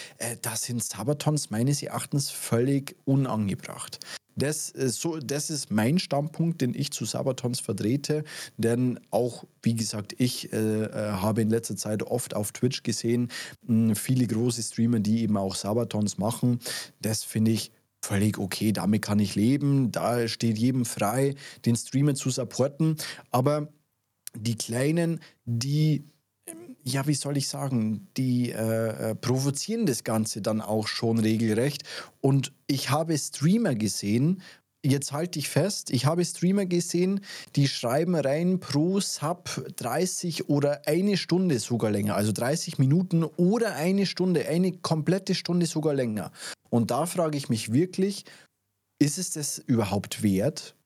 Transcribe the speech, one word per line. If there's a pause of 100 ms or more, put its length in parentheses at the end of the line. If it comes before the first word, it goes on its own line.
(200)
äh,
da
sind
Sabatons
meines
Erachtens
völlig
unangebracht. (300)
Das,
äh,
so,
das
ist
mein
Standpunkt,
den
ich
zu
Sabatons
vertrete, (340)
denn (100)
auch, (180)
wie
gesagt,
ich,
äh,
äh,
habe
in
letzter
Zeit
oft
auf
Twitch
gesehen, (360)
mh,
viele
große
Streamer,
die
eben
auch
Sabatons
machen. (420)
Das
finde
ich (320)
völlig
okay,
damit
kann
ich
leben,
da
steht
jedem
frei, (320)
den
Streamer
zu
supporten, (340)
aber (680)
die
Kleinen, (240)
die, (800)
ja,
wie
soll
ich
sagen,
die,
äh,
äh,
provozieren
das
Ganze
dann
auch
schon
regelrecht. (400)
Und (140)
ich
habe
Streamer
gesehen, (420)
jetzt
halte
ich
fest,
ich
habe
Streamer
gesehen, (340)
die
schreiben
rein
pro
Sub (280)
dreißig
oder
eine
Stunde
sogar
länger,
also
dreißig
Minuten
oder
eine
Stunde,
eine
komplette
Stunde
sogar
länger. (380)
Und
da
frage
ich
mich
wirklich, (760)
ist
es
das
überhaupt
wert? (100)